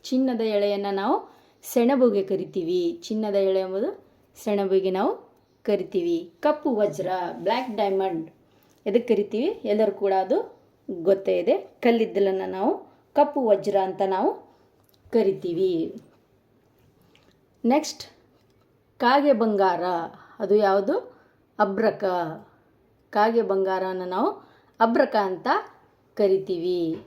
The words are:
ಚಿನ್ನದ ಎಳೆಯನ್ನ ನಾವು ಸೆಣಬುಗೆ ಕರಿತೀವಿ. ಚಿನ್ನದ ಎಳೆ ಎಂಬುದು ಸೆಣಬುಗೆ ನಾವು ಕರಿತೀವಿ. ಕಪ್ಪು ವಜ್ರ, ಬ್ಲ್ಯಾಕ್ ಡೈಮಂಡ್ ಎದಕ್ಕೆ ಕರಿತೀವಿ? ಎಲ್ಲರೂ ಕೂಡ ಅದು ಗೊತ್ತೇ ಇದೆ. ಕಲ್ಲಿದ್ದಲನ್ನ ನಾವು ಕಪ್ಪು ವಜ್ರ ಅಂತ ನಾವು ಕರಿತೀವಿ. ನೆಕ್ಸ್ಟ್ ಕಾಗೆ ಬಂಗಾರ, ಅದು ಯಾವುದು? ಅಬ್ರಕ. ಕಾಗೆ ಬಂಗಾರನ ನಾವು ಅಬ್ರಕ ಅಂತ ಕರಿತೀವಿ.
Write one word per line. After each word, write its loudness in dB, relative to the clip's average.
ಚಿನ್ನದ 0
ಎಳೆಯನ್ನ 0
ನಾವು -2
ಸೆಣಬುಗೆ 2
ಕರಿತೀವಿ. -2
ಚಿನ್ನದ -4
ಎಳೆ 2
ಎಂಬುದು -6
ಸೆಣಬುಗೆ 0
ನಾವು -2
ಕರಿತೀವಿ. -2
ಕಪ್ಪು 0
ವಜ್ರ, -2
ಬ್ಲ್ಯಾಕ್ -4
ಡೈಮಂಡ್ -2
ಎದಕ್ಕೆ 2
ಕರಿತೀವಿ? -2
ಎಲ್ಲರೂ 0
ಕೂಡ 0
ಅದು -2
ಗೊತ್ತೇ 0
ಇದೆ. 2
ಕಲ್ಲಿದ್ದಲನ್ನ 0
ನಾವು -2
ಕಪ್ಪು 2
ವಜ್ರ 2
ಅಂತ -4
ನಾವು 0
ಕರಿತೀವಿ. 0
ನೆಕ್ಸ್ಟ್ 0
ಕಾಗೆ 4
ಬಂಗಾರ, 2
ಅದು 2
ಯಾವುದು? 2
ಅಬ್ರಕ. 0
ಕಾಗೆ 2
ಬಂಗಾರನ -2
ನಾವು 0
ಅಬ್ರಕ 2
ಅಂತ -4
ಕರಿತೀವಿ. 0